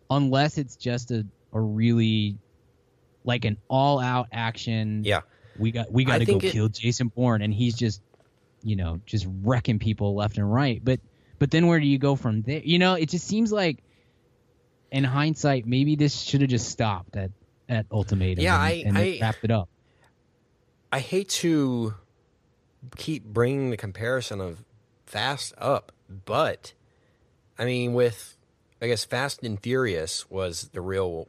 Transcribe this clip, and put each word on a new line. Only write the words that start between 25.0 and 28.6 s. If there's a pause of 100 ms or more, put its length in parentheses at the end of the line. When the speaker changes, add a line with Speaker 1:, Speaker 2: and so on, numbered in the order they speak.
Speaker 2:
Fast
up, (340)
but, (880)
I
mean,
with, (440)